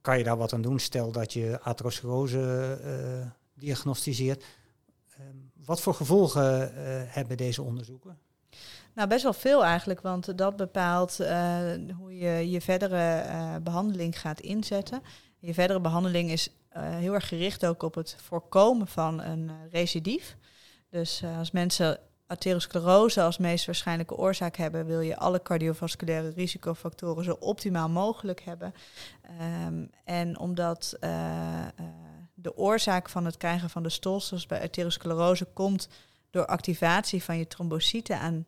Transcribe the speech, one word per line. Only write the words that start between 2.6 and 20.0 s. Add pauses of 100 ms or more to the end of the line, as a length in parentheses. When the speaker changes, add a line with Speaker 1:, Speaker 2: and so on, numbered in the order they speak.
Speaker 1:
eh, (240)
diagnosticeert. (680)
Ehm, (280)
wat
voor
gevolgen,
eh, (120)
hebben
deze
onderzoeken? (760)
Speaker 2:
Nou,
best
wel
veel
eigenlijk,
want
dat
bepaalt,
eh, (380)
hoe
je
je
verdere,
eh,
behandeling
gaat
inzetten. (360)
Je
verdere
behandeling
is, (200)
eh,
heel
erg
gericht
ook
op
het
voorkomen
van
een,
eh, (160)
recidief. (520)